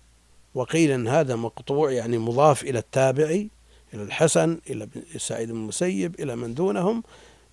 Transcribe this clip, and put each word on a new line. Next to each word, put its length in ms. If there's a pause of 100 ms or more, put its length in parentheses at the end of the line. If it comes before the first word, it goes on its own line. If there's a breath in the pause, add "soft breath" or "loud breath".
(540)
وقيل 360
إن 180
هذا 280
مقطوع، 560
يعني 260
مضاف 440
إلى 160
التابعي، 680 (460 soft breath)
إلى 80
الحسن، 560 (120)
إلى 140
ابن 180 (140)
سعيد 340
بن 60
المسيب، 640
إلى 160
من 180
دونهم، 480 (500 soft breath)